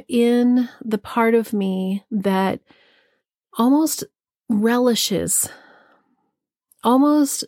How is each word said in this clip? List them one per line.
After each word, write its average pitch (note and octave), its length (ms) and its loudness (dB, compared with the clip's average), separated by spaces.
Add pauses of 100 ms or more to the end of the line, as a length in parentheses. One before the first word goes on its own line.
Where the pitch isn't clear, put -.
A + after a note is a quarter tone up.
in A#3+ 600 2 (120)
the A3 160 -4
part A3+ 380 0
of A3+ 160 -2
me F#3+ 580 -4
that F#3+ 520 -2 (960)
almost C#4+ 480 0 (460)
relishes, A3+ 960 0 (1400)
almost C#4+ 640 2